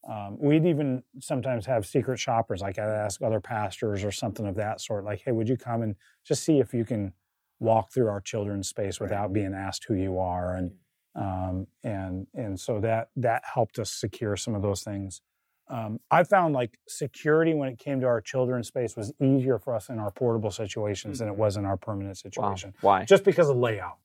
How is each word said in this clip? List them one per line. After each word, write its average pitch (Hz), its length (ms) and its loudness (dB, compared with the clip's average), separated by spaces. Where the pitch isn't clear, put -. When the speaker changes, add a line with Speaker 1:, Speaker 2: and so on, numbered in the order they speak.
Speaker 1:
Um, 104 320 -8
we'd 151 260 6
even 143 380 0
sometimes 123 480 -4
have 117 180 2
secret 127 340 0
shoppers. 113 420 0
Like, 98 180 -4
I'd 107 100 -2
ask 104 320 -2
other 110 180 0
pastors 104 640 -4
or 104 80 -2
something 110 360 -4
of 95 80 -4
that 104 260 -4
sort, 104 220 -6
like, 104 200 -6
"Hey, 135 80 -2
would 113 180 2
you 127 80 2
come 117 260 -4
and 107 120 -2
just - 200 -2
see 151 160 4
if 113 140 2
you 117 120 0
can 104 280 -4
walk 113 320 2
through 120 160 2
our 101 140 -2
children's 101 460 -4
space 98 320 -6
Speaker 2:
Right. 104 100 -4
Speaker 1:
without 101 240 -2
being 98 200 0
asked 95 320 -8
who 117 100 0
you 92 240 0
are?" 90 360 -2
And, 90 160 -4
um, 92 520 -4
and, 95 500 -6
and 101 260 -6
so 113 200 -2
that, 113 360 0
that 120 280 0
helped 117 260 0
us 104 120 -4
secure 104 460 -4
some 110 180 -4
of 101 80 -2
those 101 200 0
things. 98 380 -8
Um, 110 320 -6
I 165 140 6
found, 170 320 4
like, 123 220 -2
security 160 680 2
when 143 160 0
it 117 80 -10
came 135 240 -4
to 131 60 2
our 120 140 4
children's 123 460 -2
space 120 300 -4
was 107 240 -6
easier 135 380 4
for 127 160 -4
us 107 140 -6
in 113 100 -6
our 107 120 -4
portable 113 400 0
situations 104 680 -4
Speaker 2:
Hmm. 117 60 -2
Speaker 1:
than 104 80 -4
it 98 40 -8
was 107 200 2
in 101 80 -2
our 95 120 0
permanent 98 400 -8
Speaker 3:
Wow. - 40 -18
Speaker 1:
situation. 98 600 -6
Speaker 3:
Why? 98 240 6
Speaker 1:
Just 190 180 10
because 175 260 6
of 135 60 4
layout. 110 500 0